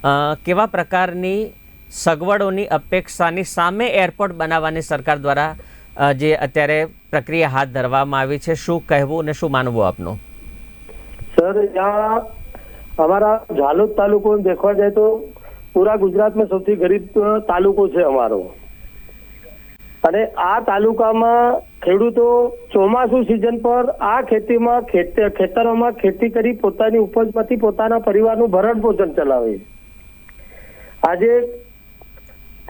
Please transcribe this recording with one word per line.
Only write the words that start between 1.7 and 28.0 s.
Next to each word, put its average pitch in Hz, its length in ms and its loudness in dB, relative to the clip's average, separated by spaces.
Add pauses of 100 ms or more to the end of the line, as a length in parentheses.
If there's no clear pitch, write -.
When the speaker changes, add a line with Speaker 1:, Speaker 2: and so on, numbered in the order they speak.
Speaker 1:
સગવડોની 190 760 0
અપેક્ષાની 185 760 -2
સામે 185 440 -2
એરપોર્ટ 190 480 0
બનાવવાની 160 460 -2
સરકાર 151 380 -2
દ્વારા, 143 360 0 (420)
અ, 143 160 2
જે 147 220 2
અત્યારે 151 520 0 (240)
પ્રક્રિયા 151 380 0
હાથ 135 200 0
ધરવામાં 135 520 0
આવી 139 180 -2
છે, 160 160 -2
શું 165 320 -4
કહેવું 147 320 0
અને 156 140 -4
શું 156 180 -4
માનવું 123 380 0
આપનું? 92 300 -6 (1200)
Speaker 2:
સર, 202 280 2
ત્યાં 208 560 -2 (800)
અમારા 214 480 2
ઝાલોદ 160 460 0
તાલુકો 208 420 2
દેખવા 190 340 0
જાય 202 180 2
તો 220 340 2 (480)
પૂરા 208 240 4
ગુજરાતમાં 202 500 2
સૌથી 190 300 0
ગરીબ, 190 420 0
અ, 214 200 2
તાલુકો 196 500 2
છે 175 140 0
અમારો. 113 480 0 (1500)
અને 185 200 2
આ 196 360 0
તાલુકામાં 226 1000 2 (240)
ખેડૂતો 240 720 2 (160)
ચોમાસુ 233 500 2
સિઝન 226 360 0
પર 240 300 0
આ 226 340 -2
ખેતીમાં 233 600 0
ખેત-, 202 460 0
ખેતરોમાં 233 640 0
ખેતી 226 360 0
કરી 233 240 0
પોતાની 220 460 0
ઉપજમાંથી 220 580 0
પોતાના 220 420 0
પરિવારનું 226 520 2